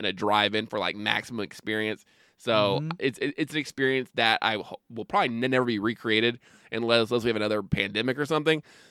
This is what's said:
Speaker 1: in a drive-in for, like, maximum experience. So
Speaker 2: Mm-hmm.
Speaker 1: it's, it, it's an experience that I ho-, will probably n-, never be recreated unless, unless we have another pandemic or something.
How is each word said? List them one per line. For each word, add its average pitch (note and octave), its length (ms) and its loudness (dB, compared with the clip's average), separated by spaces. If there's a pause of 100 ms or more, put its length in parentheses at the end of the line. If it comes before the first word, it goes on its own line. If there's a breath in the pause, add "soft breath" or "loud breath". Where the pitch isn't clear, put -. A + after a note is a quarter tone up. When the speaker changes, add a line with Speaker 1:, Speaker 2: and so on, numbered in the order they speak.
Speaker 1:
in G#2+ 60 -4
a G#2 60 0
drive-in G#2 540 2
for, A2 120 -6
like, F2+ 180 -2
maximum G#2+ 440 -4
experience. G#2+ 640 -6 (340 soft breath)
So G#2+ 420 2
Speaker 2:
Mm-hmm. D#3 80 -4 (100)
Speaker 1:
it's, B2+ 200 -2
it, C#3+ 180 -4
it's D3+ 160 -4
an D3+ 60 -4
experience C3 560 0
that A2+ 280 4
I A2 140 2
ho-, F#2 240 -10 (100)
will A2+ 140 -8
probably F#3+ 240 0
n-, A#2+ 220 -2
never B2+ 140 4
be A#2 140 0
recreated A2+ 600 0 (340 soft breath)
unless, A#2 380 2
unless A#2 140 2
we A#2+ 40 2
have A2 80 2
another G#2+ 260 0
pandemic G#2+ 560 -2
or D3 80 -4
something. D#3 360 0 (280 loud breath)